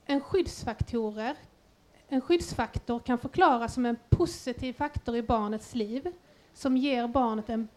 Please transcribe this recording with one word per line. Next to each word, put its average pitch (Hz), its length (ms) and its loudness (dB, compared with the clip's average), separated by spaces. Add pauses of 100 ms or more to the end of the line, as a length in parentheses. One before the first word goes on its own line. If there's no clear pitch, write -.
en 277 140 2
skyddsfaktorer, 233 1160 -2 (720)
en 262 120 2
skyddsfaktor 254 800 -2
kan 240 200 0
förklaras 247 560 2
som 247 120 0
en 233 100 0 (120)
positiv 262 640 0
faktor 285 440 -4
i 240 60 0
barnets 214 520 -2
liv 247 380 -4 (420)
som 262 220 2
ger 254 320 2
barnet 233 400 0
en 226 280 -4